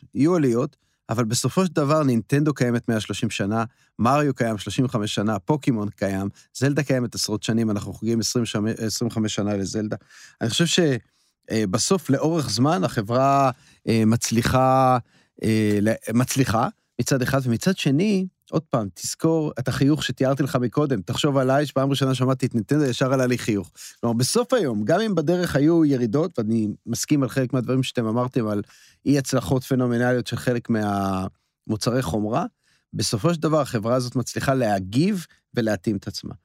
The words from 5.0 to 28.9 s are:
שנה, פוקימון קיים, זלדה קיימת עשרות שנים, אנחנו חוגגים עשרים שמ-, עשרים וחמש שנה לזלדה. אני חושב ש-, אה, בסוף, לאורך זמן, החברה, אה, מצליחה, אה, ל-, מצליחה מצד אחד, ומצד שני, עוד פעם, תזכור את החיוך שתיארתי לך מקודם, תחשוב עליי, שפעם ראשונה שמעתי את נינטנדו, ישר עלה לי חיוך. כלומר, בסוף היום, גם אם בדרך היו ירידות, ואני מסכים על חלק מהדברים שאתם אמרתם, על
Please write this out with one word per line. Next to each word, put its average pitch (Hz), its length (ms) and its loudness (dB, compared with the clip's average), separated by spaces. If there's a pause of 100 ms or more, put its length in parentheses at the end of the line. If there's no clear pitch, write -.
שנה, 107 240 -2
פוקימון 113 500 -2
קיים, 98 400 -4 (280)
זלדה 143 260 0
קיימת 127 320 -2
עשרות 104 280 -4
שנים, 113 280 0
אנחנו 101 220 -6
חוגגים 113 260 -2
עשרים 113 260 -2
שמ-, 107 220 -2 (100)
עשרים 110 300 -4
וחמש 107 280 -2
שנה 104 220 -2
לזלדה. 104 380 -4 (460)
אני 113 80 -2
חושב 170 160 0
ש-, 165 140 0 (720)
אה, 110 200 0
בסוף, 180 380 0
לאורך 139 400 0
זמן, 156 340 2
החברה, 131 680 2 (360)
אה, 113 180 4
מצליחה, 127 920 4 (460)
אה, 107 380 2
ל-, 110 320 0
מצליחה 123 540 2 (340)
מצד 131 200 0
אחד, 127 220 0
ומצד 127 340 0
שני, 185 500 0 (240)
עוד 156 180 -2
פעם, 110 240 -2
תזכור 160 680 -2
את - 80 -6
החיוך 143 360 2
שתיארתי 135 400 0
לך 135 120 -2
מקודם, 123 460 0
תחשוב 135 360 0
עליי, 135 280 2
שפעם 135 240 -2
ראשונה 131 260 0
שמעתי 127 300 0
את 117 100 -4
נינטנדו, 139 280 2
ישר 131 300 0
עלה 131 120 2
לי 123 120 2
חיוך. 101 340 -2 (280)
כלומר, 117 180 0
בסוף 226 360 0
היום, 123 320 0
גם 170 160 2
אם 214 140 0
בדרך 165 400 0
היו 160 300 4
ירידות, 139 540 0
ואני 110 280 0 (180)
מסכים 135 380 0
על 123 60 -2
חלק 131 240 -2
מהדברים 131 300 0
שאתם 120 220 -4
אמרתם, 123 420 -2
על 104 140 -2 (440)